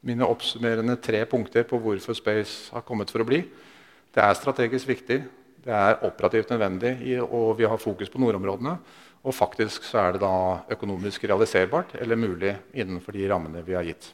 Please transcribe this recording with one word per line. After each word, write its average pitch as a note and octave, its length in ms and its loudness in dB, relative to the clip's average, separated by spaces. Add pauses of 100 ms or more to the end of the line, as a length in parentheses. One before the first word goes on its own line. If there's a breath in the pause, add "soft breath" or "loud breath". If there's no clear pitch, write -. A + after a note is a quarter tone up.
mine A#2+ 240 0
oppsummerende A#2 720 0
tre A2 220 0 (100)
punkter A#2+ 400 2
på B2+ 80 0
hvorfor A2 400 -2
space - 560 -2
har A#2+ 140 -6
kommet G#2 260 -4
for A#2 80 0
å A2+ 60 0
bli. D3 160 2 (680 loud breath)
Det A2 100 6
er G2+ 160 8
strategisk C3 500 0
viktig, B2+ 300 0 (440)
det A#2+ 140 -2
er G#2 300 4
operativt G#2 420 0
nødvendig, A2 460 0 (100)
i-, B2+ 160 -2
og A2+ 380 0
vi A2 100 6
har A2+ 80 -2
fokus G2+ 320 -6
på C3 140 0
nordområdene, G#2 500 0 (480 loud breath)
og C3 160 -4
faktisk - 480 0
så A2+ 160 0
er F#2 140 4
det G2 100 0
da F#2+ 80 2 (400)
økonomisk G2+ 560 -6
realiserbart, G2 720 2
eller A#2 180 0
mulig G2 380 -2 (160)
innenfor F#2 400 -6
de G2 160 -2
rammene E2+ 400 -2
vi F#2 80 0
har F2 80 -2
gitt. - 280 -10